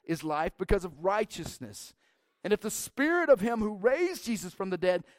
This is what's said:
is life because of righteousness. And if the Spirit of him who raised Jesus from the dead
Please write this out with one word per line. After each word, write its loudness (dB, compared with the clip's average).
is -4
life 0
because 2
of -10
righteousness. -4
And 0
if 2
the -6
Spirit 0
of 8
him 0
who 0
raised 0
Jesus -4
from -6
the -2
dead 2